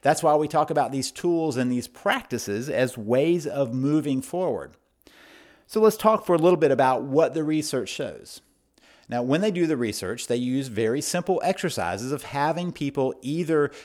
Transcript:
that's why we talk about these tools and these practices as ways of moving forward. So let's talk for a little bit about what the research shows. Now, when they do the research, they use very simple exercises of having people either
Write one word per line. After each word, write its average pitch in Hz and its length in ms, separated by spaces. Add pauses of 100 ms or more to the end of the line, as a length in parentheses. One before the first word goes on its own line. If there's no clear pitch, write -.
that's 151 220
why 151 120
we 151 120
talk 156 220
about 139 220
these 135 200
tools 160 460
and 123 140
these 123 160
practices 127 840
as 123 280
ways 147 480
of 135 280
moving 139 480
forward. 139 500 (960)
So 220 140
let's 214 160
talk 214 280
for 180 80
a 165 60
little 175 180
bit 147 140
about 131 320
what 139 300
the 160 100
research 147 460
shows. 90 520 (640)
Now, 120 140
when 139 200
they 214 100
do 175 160
the 156 100
research, 107 480
they 120 120
use 127 300
very 117 340
simple 175 420
exercises 117 680
of 147 120
having 160 480
people 139 500
either 151 480 (160)